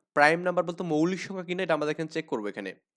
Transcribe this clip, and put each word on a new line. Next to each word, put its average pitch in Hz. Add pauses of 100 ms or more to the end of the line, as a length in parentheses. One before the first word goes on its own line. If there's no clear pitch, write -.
(140)
প্রাইম 151
নাম্বার 180
বলতে 170
মৌলিক 165
সংখ্যা 185
কিনা, 180
এটা 170
আমরা 151
এখানে 156
চেক 156
করব 110
এখানে। 98 (260)